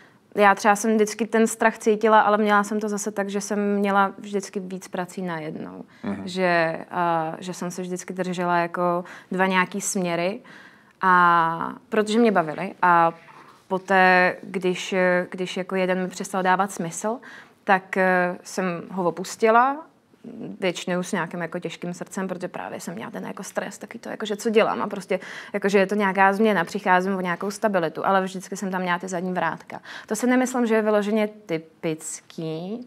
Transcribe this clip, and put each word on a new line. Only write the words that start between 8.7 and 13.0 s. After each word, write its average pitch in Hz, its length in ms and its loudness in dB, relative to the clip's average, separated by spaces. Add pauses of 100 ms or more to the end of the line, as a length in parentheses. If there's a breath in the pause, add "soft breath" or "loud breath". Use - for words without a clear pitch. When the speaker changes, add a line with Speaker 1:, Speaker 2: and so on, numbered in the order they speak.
Speaker 1:
dva 185 140 2
nějaký 185 360 0
směry, 180 580 -2 (640 loud breath)
a, 170 720 4 (160)
protože 214 300 2
mě 233 120 6
bavily. 165 500 0
A 170 320 6 (540 loud breath)